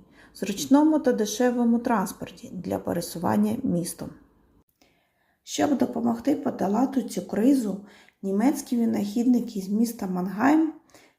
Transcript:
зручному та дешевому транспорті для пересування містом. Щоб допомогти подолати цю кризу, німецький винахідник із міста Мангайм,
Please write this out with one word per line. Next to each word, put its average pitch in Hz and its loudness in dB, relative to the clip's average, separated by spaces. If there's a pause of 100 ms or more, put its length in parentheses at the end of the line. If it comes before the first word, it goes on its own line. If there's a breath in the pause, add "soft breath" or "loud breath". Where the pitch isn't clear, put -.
(360 soft breath)
зручному 285 4
та 247 2
дешевому 233 2
транспорті 220 -4
для 185 -4
пересування 190 0
містом. 175 -4 (1300)
Щоб 294 -2
допомогти 233 0
подолати 240 -2
цю - -8
кризу, 214 2 (460 loud breath)
німецький 233 0
винахідник 226 0
із 185 -6
міста 214 -2
Мангайм, 214 2 (460 soft breath)